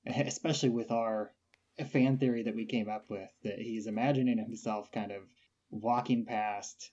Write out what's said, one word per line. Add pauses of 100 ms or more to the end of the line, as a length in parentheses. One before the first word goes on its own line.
especially
with
our (600)
fan
theory
that
we
came
up
with, (160)
that
he's
imagining
himself
kind
of (480)
walking
past